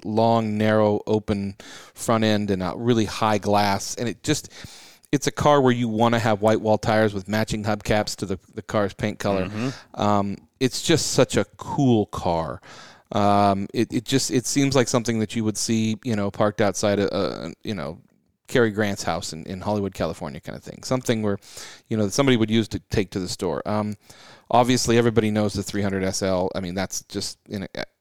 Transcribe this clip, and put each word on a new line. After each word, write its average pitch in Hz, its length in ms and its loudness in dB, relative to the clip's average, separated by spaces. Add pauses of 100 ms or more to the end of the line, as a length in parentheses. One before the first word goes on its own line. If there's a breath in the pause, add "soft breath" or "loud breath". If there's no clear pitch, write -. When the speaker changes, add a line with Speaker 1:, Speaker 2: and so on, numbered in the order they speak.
Speaker 1:
long, 110 540 2
narrow, 107 500 4
open 101 500 -2 (360 loud breath)
front 113 320 0
end 104 260 2
and 92 120 0
a 87 120 -4
really 117 300 2
high 107 320 0
glass. 101 600 0
And 120 120 -4
it - 140 -10
just, - 280 -4 (640 loud breath)
it's - 140 0
a 139 40 -2
car 147 300 4
where 127 120 6
you 120 160 0
wanna 117 300 2
have 107 220 0
white 110 200 4
wall 107 180 2
tires 110 360 2
with 98 140 -8
matching 107 360 -2
hubcaps 104 520 -2
to 104 100 -8
the, 90 120 -4 (160)
the 107 80 -10
car's 101 320 -2
paint 107 240 -4
color. 98 260 0
Speaker 2:
Mm-hmm. 107 560 -8
Speaker 1:
Um, 101 360 0 (220)
it's - 240 -2
just - 300 2
such - 240 2
a 104 80 2 (140)
cool 120 480 2
car. 82 540 -4 (520 loud breath)
Um, 101 640 4
it, 113 180 -2
it 120 120 -2
just, - 260 0
it 120 160 0
seems 139 280 2
like 127 140 4
something 117 300 0
that 110 180 -2
you 110 80 0
would 107 140 -2
see, 110 440 0
you 113 140 -2
know, 101 140 -2
parked 107 320 0
outside 101 360 2
a, 101 160 0
a, 65 380 -4 (100)
you 110 120 -6
know, 78 260 -8 (480)
Cary 117 220 4
Grant's 101 320 -2
house 82 300 -4
in, 80 120 -12
in 92 160 -10
Hollywood, 101 340 -2
California 82 460 -6
kind - 160 -12
of - 80 -16
thing. - 180 -18
Something 127 400 -2
where, 101 160 0 (500 loud breath)
you 113 80 -2
know, 104 120 2
somebody 135 280 4
would 107 140 2
use 110 180 2
to 98 100 -6
take - 320 -4
to 98 100 -6
the 90 80 -4
store. 85 380 -4
Um, 104 300 -4 (540 loud breath)
obviously, 120 480 4
everybody 113 320 2
knows 107 240 0
the 101 80 -4
three 101 200 -4
hundred 95 220 -2
S 95 180 -2
L. 92 320 0
I 95 60 -6
mean, 87 140 -6
that's 95 300 -6
just - 340 -8 (120)
an, 101 240 -8
a, - 100 -8 (160)